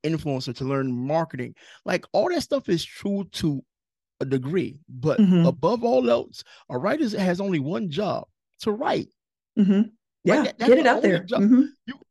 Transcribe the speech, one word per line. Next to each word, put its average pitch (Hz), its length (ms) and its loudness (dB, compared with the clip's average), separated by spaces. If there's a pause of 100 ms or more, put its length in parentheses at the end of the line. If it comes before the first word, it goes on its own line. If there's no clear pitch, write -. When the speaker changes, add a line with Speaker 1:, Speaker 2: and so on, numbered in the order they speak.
(180)
Speaker 1:
influencer, 135 400 -6
to 135 80 -8
learn 135 260 -4
marketing. 135 640 -4 (300)
Like, - 260 -4
all - 160 0
that 349 160 -2
stuff - 240 -4
is 170 160 0
true 196 400 -6 (100)
to 147 300 -4 (580)
a 143 40 -6
degree, 135 640 -4
but 127 280 -2
Speaker 2:
Mm-hmm. 180 300 6
Speaker 1:
above 175 380 0
all 127 240 2
else, - 340 -2 (260)
a 123 80 -6
writer 247 300 -2 (100)
has 185 220 0
only 196 200 -2
one 180 300 -4
job, 165 380 -6 (320)
to 220 140 -4
write. - 340 -4 (500)
Speaker 2:
Mm-hmm. 202 140 6
Speaker 1:
Right? 208 180 2 (360)
Speaker 2:
Yeah, 262 180 4
Speaker 1:
That, - 140 -6
that's 226 120 2
Speaker 2:
get 254 100 8
it 311 40 2
Speaker 1:
the 240 60 4
Speaker 2:
out 277 80 4
Speaker 1:
only 208 120 2
Speaker 2:
there. 175 140 0
Speaker 1:
job. - 200 -2
Speaker 2:
Mm-hmm. 247 180 6 (240)
Speaker 1:
You, 269 100 -12 (160)